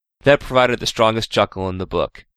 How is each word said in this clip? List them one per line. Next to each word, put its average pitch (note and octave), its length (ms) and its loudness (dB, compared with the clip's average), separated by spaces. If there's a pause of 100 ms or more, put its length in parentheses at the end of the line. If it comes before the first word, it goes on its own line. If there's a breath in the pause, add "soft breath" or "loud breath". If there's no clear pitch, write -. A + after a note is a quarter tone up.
(240)
That C#3+ 160 4
provided B2 400 0
the A2 60 -10
strongest A2 460 -2
chuckle G2 360 -2
in F#2 120 -8
the F#2 80 -8
book. D#2+ 380 -6 (120)